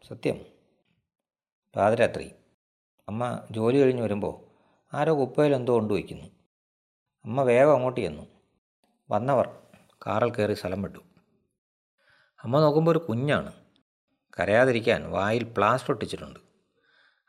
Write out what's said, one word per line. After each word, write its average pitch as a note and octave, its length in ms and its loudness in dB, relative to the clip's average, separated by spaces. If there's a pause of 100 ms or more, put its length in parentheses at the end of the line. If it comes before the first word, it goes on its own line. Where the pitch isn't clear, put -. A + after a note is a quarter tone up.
സത്യം. - 380 -6 (1300)
പാതിരാത്രി G#2 560 0 (800)
അമ്മ A#2 420 -6
ജോലി A2+ 260 0
കഴിഞ്ഞ് C3 240 4
വരുമ്പോൾ G2+ 440 -4 (500)
ആരോ D3+ 240 0
കുപ്പയിൽ C#3+ 360 2
എന്തോ B2 180 0
കൊണ്ടുവയ്ക്കുന്നു. G#2+ 520 -2 (1000)
അമ്മ A#2 160 -2
വേഗം C3+ 340 6
അങ്ങോട്ട് B2 260 -2
ചെന്നു. D2+ 260 -8 (840)
വന്നവർ A#2+ 480 0 (500)
കാറിൽ A2 240 0
കയറി G#2+ 220 0
സ്ഥലം G2 280 -6
വിട്ടു. - 180 -10 (1400)
അമ്മ B2 160 0
നോക്കുമ്പോൾ D#3+ 320 4
ഒരു D#3+ 80 2
കുഞ്ഞാണ്. A#2+ 540 -2 (840)
കരയാതിരിക്കാൻ A2 720 2
വായിൽ G#2 320 0
പ്ലാസ്റ്റർ C3 480 0
ഒട്ടിച്ചിട്ടുണ്ട്. - 480 -8 (880)